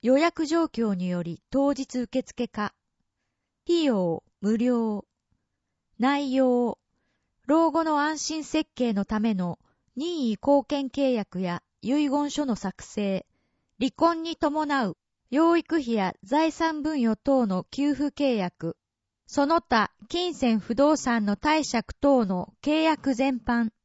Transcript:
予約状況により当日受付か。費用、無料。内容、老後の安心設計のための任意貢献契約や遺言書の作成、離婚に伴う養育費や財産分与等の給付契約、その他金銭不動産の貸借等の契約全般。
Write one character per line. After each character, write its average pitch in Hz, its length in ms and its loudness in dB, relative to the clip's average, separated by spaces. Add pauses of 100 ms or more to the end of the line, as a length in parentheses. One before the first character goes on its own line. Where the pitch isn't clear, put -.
予 254 160 4
約 320 300 2
状 330 200 2
況 226 280 -2
に 180 140 -4
よ 175 160 -4
り 170 260 -10
当 277 220 2
日 262 260 -6
受 247 240 -4
付 - 260 -8
か。 - 240 -6 (920)
費 339 200 2
用、 190 380 0 (180)
無 214 180 0
料。 226 460 0 (920)
内 269 360 0
容、 247 460 2 (680)
老 320 240 4
後 320 140 0
の 302 160 0
安 302 180 -2
心 311 240 -6
設 311 320 -2
計 240 180 0
の 196 120 -2
た 214 160 -4
め 220 140 0
の 180 260 -4 (340)
任 311 320 -4
意 220 40 0
貢 277 340 2
献 277 240 -4
契 269 240 0
約 202 280 -4
や 175 220 -4 (180)
遺 285 280 0
言 294 220 0
書 294 140 -2
の 240 120 -2
作 - 260 -8
成、 196 420 -4 (540)
離 262 160 -2
婚 330 300 0
に 330 100 -8
伴 294 540 -2
う 165 80 -8 (340)
養 330 260 4
育 330 200 -2
費 240 160 -2
や 196 220 -2 (100)
財 302 260 2
産 320 320 -4
分 302 180 -2
与 226 220 0
等 262 240 2
の 185 240 -2
給 285 240 -2
付 277 120 -2
契 269 280 0
約、 175 420 -6 (500)
そ 285 200 0
の 330 140 2
他 220 320 0 (160)
金 349 260 -4
銭 233 240 0
不 208 160 -6
動 285 220 4
産 233 280 -2
の 202 120 0
貸 302 340 0
借 226 140 -2 (160)
等 262 260 4
の 180 260 -6 (100)
契 302 200 2
約 302 320 0
全 262 240 0
般。 233 320 -2 (140)